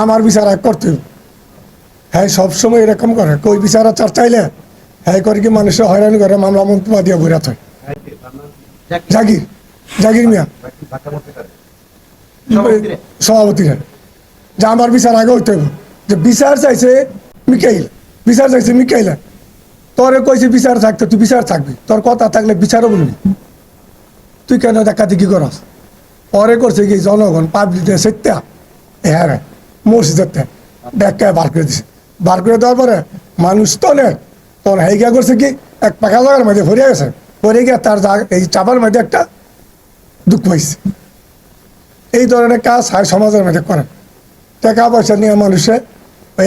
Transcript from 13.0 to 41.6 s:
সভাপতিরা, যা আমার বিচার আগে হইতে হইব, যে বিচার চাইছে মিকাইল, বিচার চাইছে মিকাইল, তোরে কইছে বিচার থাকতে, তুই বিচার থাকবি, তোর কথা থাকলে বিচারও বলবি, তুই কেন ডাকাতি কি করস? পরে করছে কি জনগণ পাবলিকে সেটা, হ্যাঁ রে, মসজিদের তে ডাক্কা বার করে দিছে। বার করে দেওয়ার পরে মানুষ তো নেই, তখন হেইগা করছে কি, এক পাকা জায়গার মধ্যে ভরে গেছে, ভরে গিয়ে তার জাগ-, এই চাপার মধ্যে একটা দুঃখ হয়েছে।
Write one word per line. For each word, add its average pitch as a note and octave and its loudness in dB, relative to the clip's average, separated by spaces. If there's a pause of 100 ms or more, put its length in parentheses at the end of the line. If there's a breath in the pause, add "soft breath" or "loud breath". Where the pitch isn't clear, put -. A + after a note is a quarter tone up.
সভাপতিরা, G#3 0 (840)
যা G3+ 0
আমার A#3+ 2
বিচার A#3 2
আগে A3+ 2
হইতে A3+ 0
হইব, D#3+ -2 (420)
যে G3+ 0 (120)
বিচার C#4 2 (100)
চাইছে B3 2 (580)
মিকাইল, A3+ 0 (420)
বিচার A#3+ 4
চাইছে B3 0
মিকাইল, B3+ 0 (880)
তোরে C4 2
কইছে B3+ 2
বিচার B3 2
থাকতে, A3 0
তুই G3 0
বিচার A#3+ 0
থাকবি, C#3+ -6 (140)
তোর A3 0
কথা A#3+ 0
থাকলে A3 0
বিচারও A3+ 0
বলবি, F3+ -2 (1300)
তুই B3+ 2
কেন A#3 0 (120)
ডাকাতি G3+ -2
কি F#3 0
করস? F3+ -2 (760)
পরে A3 2
করছে A#3 0
কি G3 2 (100)
জনগণ G3 0
পাবলিকে F#3+ -2
সেটা, G#3+ -2 (680)
হ্যাঁ E3 0
রে, B2+ -2 (460)
মসজিদের F3+ 2
তে D#3 -4 (560)
ডাক্কা G3 0
বার D#3+ 0
করে D#3+ -2
দিছে। - -8 (380)
বার F3+ 0
করে A3+ 2
দেওয়ার B3 2
পরে A#3+ 2 (420)
মানুষ F#3+ 2 (140)
তো - 2
নেই, B3+ 0 (520)
তখন G3 0
হেইগা G#3 2
করছে B3 2
কি, C#4 0 (380)
এক F3+ 0
পাকা G#3+ 2
জায়গার C4+ 2
মধ্যে G3+ 2
ভরে A3+ 2
গেছে, D#3+ 0 (360)
ভরে A3 2
গিয়ে B3 0
তার G#3+ 0
জাগ-, G3+ 0
এই F#3 0 (120)
চাপার G#3 0
মধ্যে A3 0
একটা - -4 (1040)
দুঃখ F#3 2
হয়েছে। D3+ -4 (1400)